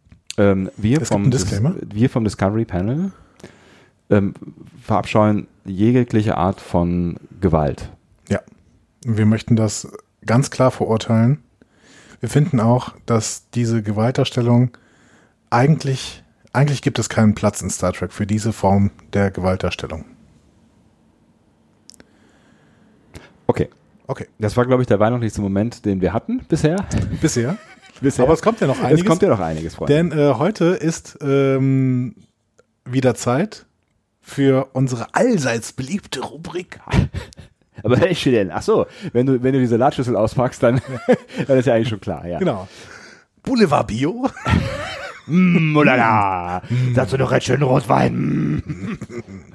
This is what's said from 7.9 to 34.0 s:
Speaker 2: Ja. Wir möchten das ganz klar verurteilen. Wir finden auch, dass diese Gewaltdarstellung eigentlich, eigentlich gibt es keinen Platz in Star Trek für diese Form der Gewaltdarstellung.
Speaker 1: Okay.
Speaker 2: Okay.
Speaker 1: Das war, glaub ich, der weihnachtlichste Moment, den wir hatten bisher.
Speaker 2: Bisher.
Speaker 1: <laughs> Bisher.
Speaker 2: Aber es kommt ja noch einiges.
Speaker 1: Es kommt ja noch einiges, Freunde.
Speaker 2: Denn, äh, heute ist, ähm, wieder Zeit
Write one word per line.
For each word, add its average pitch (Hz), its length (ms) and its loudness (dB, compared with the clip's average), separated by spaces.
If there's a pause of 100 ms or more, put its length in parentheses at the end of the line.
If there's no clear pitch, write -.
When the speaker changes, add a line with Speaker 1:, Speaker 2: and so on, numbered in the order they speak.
Speaker 2:
Ja. - 120 -2 (600)
Wir 107 220 0
möchten 110 320 2
das 110 320 -2 (380)
ganz 123 240 2
klar 127 220 2
verurteilen. 113 640 2 (800)
Wir 120 120 -6
finden 139 280 2
auch, 117 360 2 (100)
dass - 460 -2
diese 113 320 0
Gewaltdarstellung 120 880 0 (800)
eigentlich, 135 760 0 (280)
eigentlich 139 300 0
gibt - 160 -2
es 113 100 -2
keinen 107 280 4
Platz - 260 -2
in 92 80 -6
Star 90 220 -2
Trek 90 200 -8
für 104 140 -4
diese 107 260 -2
Form 101 380 2 (220)
der 101 180 2
Gewaltdarstellung. 90 760 -4 (3500)
Speaker 1:
Okay. - 220 0 (380)
Speaker 2:
Okay. - 200 -8 (120)
Speaker 1:
Das 107 180 -2
war, 123 100 2
glaub 127 140 2
ich, 120 60 0
der 101 140 2
weihnachtlichste 113 400 0
Moment, 101 440 -2
den 98 160 0
wir 87 120 0
hatten 117 360 -4
bisher. 160 280 0 (440)
Speaker 2:
Bisher. 131 420 -2
Speaker 1:
<laughs> - 40 -20 (360)
Bisher. 135 220 2
Speaker 2:
Aber 151 100 6
es 160 80 -2
kommt 226 180 0
ja 175 60 0
noch 131 120 0
einiges. 131 220 4
Speaker 1:
Es 185 60 0
kommt 180 160 2
ja 190 80 4
noch 110 100 2
einiges, 80 360 -6
Freunde. 135 180 0
Speaker 2:
Denn, 165 180 2
äh, 143 220 4
heute 165 320 0
ist, 165 560 -4
ähm, 135 920 0 (720)
wieder 127 300 0
Zeit 143 500 -4 (560)